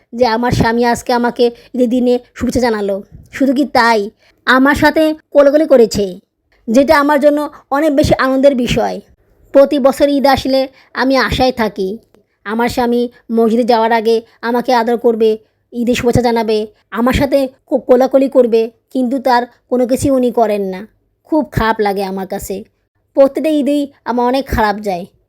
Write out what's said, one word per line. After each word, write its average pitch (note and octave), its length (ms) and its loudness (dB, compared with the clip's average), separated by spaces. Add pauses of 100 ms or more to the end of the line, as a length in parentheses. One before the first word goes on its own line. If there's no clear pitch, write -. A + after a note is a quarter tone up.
(140)
যে A#3+ 120 0
আমার A#3 260 -2
স্বামী A#3 320 0
আজকে A#3+ 280 -2
আমাকে A#3+ 380 0 (240)
ঈদের B3 140 0
দিনে B3 300 0 (160)
শুভেচ্ছা A#3+ 260 -6
জানালো। G#3 420 -2 (300)
শুধু C4+ 220 0
কি C#4+ 100 -2
তাই, A3+ 460 2 (360)
আমার C4 280 2
সাথে D#4 400 2 (160)
কোলাকুলি C#4+ 360 4
করেছে, G#3 540 2 (480)
যেটা C#4 320 4
আমার C#4+ 200 2
জন্য D4 300 0 (200)
অনেক C#4+ 260 0
বেশি - 180 2
আনন্দের C4 400 2
বিষয়। A3 460 -4 (520)
প্রতি C#4 260 4
বছর C4+ 300 2
ঈদ C#4 180 0
আসলে C4+ 420 0 (260)
আমি C4 220 0
আশায় B3+ 360 0
থাকি, G#3 460 -6 (460)
আমার A3+ 240 -2
স্বামী A#3+ 400 -2 (240)
মসজিদে A3+ 320 2
যাওয়ার A3+ 280 2
আগে A3+ 300 0 (200)
আমাকে A#3+ 320 -2
আদর A#3 220 0
করবে, A3 420 0 (340)
ঈদের A#3+ 220 -2
শুভেচ্ছা A#3+ 280 0
জানাবে, A3 440 -2 (240)
আমার A#3+ 220 -2
সাথে C#4 360 0 (180)
কো-, B3+ 140 -2
কোলাকুলি C4 480 2
করবে, A#3 420 2 (200)
কিন্তু C4 280 -4
তার A#3+ 280 0 (220)
কোনো B3 180 -2
কিছুই C4 240 -2
উনি B3+ 200 0
করেন G#3+ 320 0
না। F#3+ 240 -10 (380)
খুব D4+ 260 -2
খারাপ A3 300 -2
লাগে G3+ 240 -2
আমার F#3+ 220 -8
কাছে। G3 380 -10 (500)
প্রত্যেকটা C#4 360 2
ঈদেই C#4+ 420 -2 (120)
আমার A#3+ 220 -2
অনেক C4 200 -2
খারাপ G#3 300 0
যায়, G3 300 -8 (220)